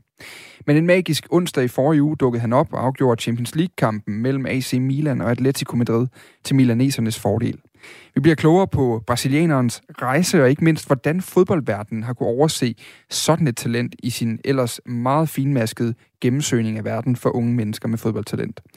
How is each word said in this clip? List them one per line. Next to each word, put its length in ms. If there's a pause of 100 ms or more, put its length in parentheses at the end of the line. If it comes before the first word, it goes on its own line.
(680)
Men 100
en 100
magisk 420
onsdag 340
i 40
forrige 360
uge 140
dukkede 240
han 120
op 200
og 120
afgjorde 360
Champions 340
League-kampen 680
mellem 240
A 140
C 140
Milan 480
og 100
Atletico 440
Madrid 320 (360)
til 120
milanesernes 640
fordel. 380 (580)
Vi 60
bliver 140
klogere 320
på 400
brasilianerens 760 (200)
rejse, 420
og 60
ikke 140
mindst, 240
hvordan 340
fodboldverdenen 840
har 100
kunnet 240
overse 380 (340)
sådan 380
et 100
talent 420
i 100
sin 360
ellers 400
meget 440
finmaskede 640 (280)
gennemsøgning 560
af 80
verden 300
for 140
unge 240
mennesker 340
med 100
fodboldtalent. 640 (160)